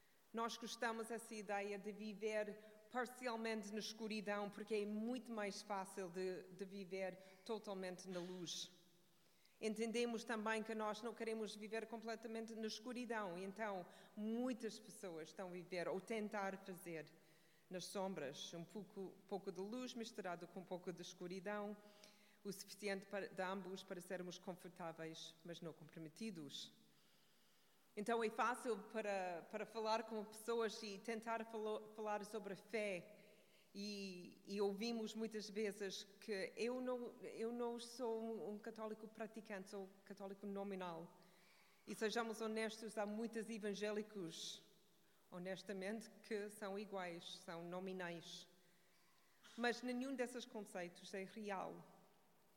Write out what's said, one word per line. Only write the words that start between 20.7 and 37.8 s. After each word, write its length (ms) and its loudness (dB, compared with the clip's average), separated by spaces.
de 100 -6
escuridão, 720 -2
o 80 0
suficiente 540 -2
para, 220 0
de 140 -2
ambos 400 0
para 200 -6
sermos 360 -2
confortáveis, 960 -6
mas 160 -6
não 120 -4
comprometidos. 1000 -6
Então 280 4
é 60 6
fácil 480 4
para, 600 2
para 140 0
falar 380 4
com 220 -2
pessoas 560 0
e 160 -4
tentar 480 -2
falo-, 500 -2
falar 300 0
sobre 280 -4
a 20 -4
fé. 500 0
E, 720 -4
e 160 2
ouvimos 540 4
muitas 340 -2
vezes 540 0
que 360 -2
eu 240 2
não, 320 0
eu 300 -2
não 280 0
sou 420 0